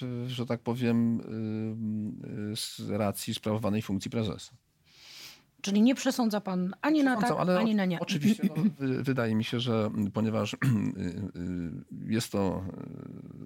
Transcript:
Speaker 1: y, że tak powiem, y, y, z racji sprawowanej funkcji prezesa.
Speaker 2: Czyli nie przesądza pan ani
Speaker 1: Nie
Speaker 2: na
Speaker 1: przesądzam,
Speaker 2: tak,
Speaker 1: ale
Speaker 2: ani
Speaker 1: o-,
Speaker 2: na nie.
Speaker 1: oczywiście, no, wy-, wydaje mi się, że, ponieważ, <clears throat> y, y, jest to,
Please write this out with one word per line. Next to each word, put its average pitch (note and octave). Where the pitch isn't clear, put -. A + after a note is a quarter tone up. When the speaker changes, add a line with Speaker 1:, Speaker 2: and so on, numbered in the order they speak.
Speaker 1:
y, B2
że B2
tak A#2
powiem, A#2
y, A2
y, A2+
z A2
racji G#2
sprawowanej G#2+
funkcji -
prezesa. A2
Speaker 2:
Czyli G3+
nie B3+
przesądza A3+
pan F#3
ani D4+
Speaker 1:
Nie C#4
Speaker 2:
na B3+
Speaker 1:
przesądzam, G#3+
Speaker 2:
tak, F3
Speaker 1:
ale F3+
Speaker 2:
ani A3
Speaker 1:
o-, G#3+
Speaker 2:
na G3
nie. E3+
Speaker 1:
oczywiście, F#3+
no, D#3+
wy-, C3
wydaje A#2+
mi A2
się, A#2+
że, A2+
ponieważ, G#2+
<clears throat> -
y, -
y, F#2
jest -
to, F#2+